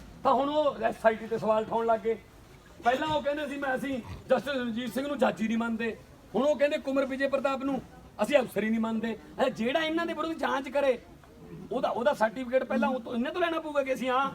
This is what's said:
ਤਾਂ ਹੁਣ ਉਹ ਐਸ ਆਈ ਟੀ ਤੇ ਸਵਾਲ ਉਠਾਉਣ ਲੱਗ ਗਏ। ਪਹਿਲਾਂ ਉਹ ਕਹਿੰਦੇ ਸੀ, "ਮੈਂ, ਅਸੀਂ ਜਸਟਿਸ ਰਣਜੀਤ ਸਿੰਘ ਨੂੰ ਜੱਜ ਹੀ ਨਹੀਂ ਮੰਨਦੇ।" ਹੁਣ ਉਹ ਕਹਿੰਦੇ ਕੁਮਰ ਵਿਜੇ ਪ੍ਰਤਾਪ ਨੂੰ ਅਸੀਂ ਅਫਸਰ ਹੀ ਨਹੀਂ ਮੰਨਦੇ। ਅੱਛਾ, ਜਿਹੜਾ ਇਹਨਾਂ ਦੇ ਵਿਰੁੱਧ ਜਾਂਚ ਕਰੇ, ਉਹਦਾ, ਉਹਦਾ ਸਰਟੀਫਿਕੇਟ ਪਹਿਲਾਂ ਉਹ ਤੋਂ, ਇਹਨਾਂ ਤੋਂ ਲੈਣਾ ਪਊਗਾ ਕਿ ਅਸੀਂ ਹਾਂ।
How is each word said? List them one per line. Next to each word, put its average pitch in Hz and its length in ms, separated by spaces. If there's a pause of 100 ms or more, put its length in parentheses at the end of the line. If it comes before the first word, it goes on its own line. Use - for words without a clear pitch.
(240)
ਤਾਂ 262 100
ਹੁਣ 277 160
ਉਹ 294 260
ਐਸ 220 200 (100)
ਆਈ 226 100
ਟੀ 220 120
ਤੇ 220 100
ਸਵਾਲ 220 260
ਉਠਾਉਣ 226 220
ਲੱਗ 226 140
ਗਏ। 220 160 (680)
ਪਹਿਲਾਂ 233 240
ਉਹ 302 140
ਕਹਿੰਦੇ 294 260
ਸੀ, 277 100
"ਮੈਂ, 269 180
ਅਸੀਂ 262 240 (300)
ਜਸਟਿਸ 262 260
ਰਣਜੀਤ 247 380
ਸਿੰਘ 269 140
ਨੂੰ 285 100
ਜੱਜ 214 240
ਹੀ 220 60
ਨਹੀਂ 226 100
ਮੰਨਦੇ।" 226 400 (380)
ਹੁਣ 240 80
ਉਹ 294 120
ਕਹਿੰਦੇ 294 220
ਕੁਮਰ 269 280
ਵਿਜੇ 269 220
ਪ੍ਰਤਾਪ 269 360
ਨੂੰ 277 180 (420)
ਅਸੀਂ 269 140
ਅਫਸਰ 214 260
ਹੀ 220 60
ਨਹੀਂ 226 100
ਮੰਨਦੇ। 226 340
ਅੱਛਾ, - 360
ਜਿਹੜਾ 254 300
ਇਹਨਾਂ 320 260
ਦੇ 330 80
ਵਿਰੁੱਧ 311 240
ਜਾਂਚ 269 320
ਕਰੇ, 269 320 (680)
ਉਹਦਾ, 254 180
ਉਹਦਾ 254 240
ਸਰਟੀਫਿਕੇਟ 247 500
ਪਹਿਲਾਂ 269 260
ਉਹ 262 100
ਤੋਂ, 240 160
ਇਹਨਾਂ 254 160
ਤੋਂ 349 100
ਲੈਣਾ 330 180
ਪਊਗਾ 294 240
ਕਿ 262 100
ਅਸੀਂ 254 160
ਹਾਂ। 262 260